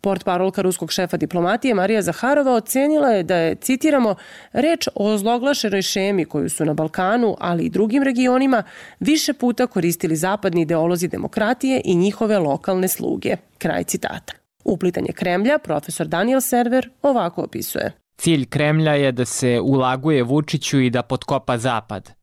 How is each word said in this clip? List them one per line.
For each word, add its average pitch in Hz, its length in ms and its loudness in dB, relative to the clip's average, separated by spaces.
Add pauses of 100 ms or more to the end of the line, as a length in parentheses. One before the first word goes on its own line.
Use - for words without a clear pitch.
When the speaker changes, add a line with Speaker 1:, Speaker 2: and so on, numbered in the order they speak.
Speaker 1:
Portparolka 190 600 -2
ruskog 180 300 -2
šefa 180 240 -2
diplomatije 175 580 0
Marija 202 280 0
Zaharova 262 520 0
ocenila 277 540 2
je 208 140 2
da 175 140 0
je, 165 180 2
citiramo, 262 600 2 (380)
„reč 302 420 0
o 208 180 0
ozloglašenoj 220 720 0
šemi 190 420 0
koju 151 240 -4
su 156 160 -2
na 151 100 0
Balkanu, 190 680 0
ali 175 240 -2
i 170 60 -2
drugim 214 320 2
regionima, 254 600 2 (380)
više 294 320 0
puta 247 340 0
koristili 170 500 -2
zapadni 180 460 0
ideolozi 170 460 0
demokratije 254 760 -2
i 185 100 2
njihove 202 440 2
lokalne 180 500 0
sluge”. - 480 -4 (220)
Kraj 170 260 -2
citata. - 480 -8 (320)
Uplitanje 180 480 -2
Kremlja 196 460 0
profesor 165 480 -4
Daniel 202 340 0
Server 247 500 0 (120)
ovako 214 400 0
opisuje. - 500 -6 (240)
Speaker 2:
Cilj 151 300 2
Kremlja 151 480 2
je 139 180 2
da 123 120 0
se 120 360 0
ulaguje 131 600 2
Vučiću 143 580 0
i 127 100 4
da 120 120 0
potkopa 127 560 -2
Zapad. 110 520 -4 (120)